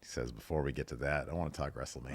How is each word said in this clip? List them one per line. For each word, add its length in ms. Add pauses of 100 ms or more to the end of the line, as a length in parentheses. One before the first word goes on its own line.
He 60
says, 240
Before 320
we 80
get 160
to 100
that, 320
I 40
wanna 180
talk 220
WrestleMania. 420